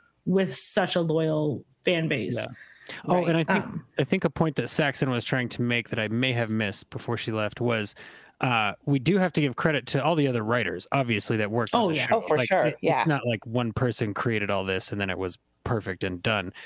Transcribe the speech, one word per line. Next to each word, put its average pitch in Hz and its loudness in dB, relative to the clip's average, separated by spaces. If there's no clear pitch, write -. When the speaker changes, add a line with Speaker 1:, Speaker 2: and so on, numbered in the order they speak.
Speaker 1:
with 185 2
such - 2
a 175 2
loyal 156 0
fan 165 2
base. 131 -2
Speaker 2:
Yeah. 107 0
Oh, 165 4
Speaker 3:
Right. 170 2
Speaker 2:
and 160 4
I 165 2
think, 196 2
Speaker 1:
Um, - -10
Speaker 2:
I 147 4
think 190 0
a 160 2
point 160 0
that 120 -2
Saxon 139 0
was 120 0
trying 127 0
to - -4
make 120 0
that 117 -4
I 107 0
may 123 0
have 117 0
missed 107 -2
before 117 -4
she - -6
left 107 -2
was, 113 0
uh, 113 2
we 143 2
do 160 2
have 185 2
to 160 0
give 135 0
credit 143 0
to 135 0
all 165 2
the 147 4
other 120 0
writers, 104 0
obviously, 117 0
that 104 0
worked 117 -2
on 240 0
Speaker 1:
Oh, 185 2
Speaker 2:
the 156 0
Speaker 1:
yeah. 139 -2
Speaker 2:
show. 220 2
Speaker 3:
Oh, 226 0
for - 2
Speaker 2:
Like, 233 2
Speaker 3:
sure. 170 4
Speaker 2:
it, - -2
Speaker 3:
Yeah. 165 2
Speaker 2:
it's 120 2
not 135 0
like 113 -2
one 117 -2
person 113 0
created 107 -2
all 98 0
this 95 -2
and 101 -4
then 98 -2
it 90 -2
was 92 -4
perfect 98 -4
and 90 -4
done. 101 0